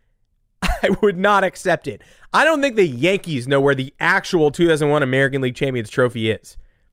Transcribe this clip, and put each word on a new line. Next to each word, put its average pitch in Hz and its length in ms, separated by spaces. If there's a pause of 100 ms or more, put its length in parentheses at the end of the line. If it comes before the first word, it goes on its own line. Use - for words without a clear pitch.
(220)
<laughs> - 400
I - 280 (100)
would 202 160
not 196 260
accept 175 460
it. 104 140 (320)
I 233 100
don't 311 160
think 269 160
the 196 100
Yankees 143 640
know 139 140
where 139 120
the 131 240
actual 170 520
two 170 180
thousand 151 220
one 147 120
American 135 380
League 127 160
Champions 127 320
trophy 117 420
is. - 280 (340)